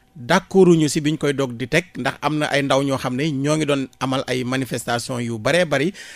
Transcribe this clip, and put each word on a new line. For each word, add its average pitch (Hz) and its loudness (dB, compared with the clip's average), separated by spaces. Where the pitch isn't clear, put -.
d'accorduñu 170 4
si 156 -2
biñ 151 0
koy 143 0
dog 131 -2
di 123 -6
teg, 180 0
ndax 127 -4
am 151 -2
na 151 -2
ay 139 2
ndaw 139 2
ñoo 135 0
xam 127 -4
ne 151 -2
ñoo 143 0
ngi 156 0
doon 139 -2
amal 135 -2
ay 127 -2
manifestation 123 -4
yu 117 -4
baree 151 2
bari, 143 0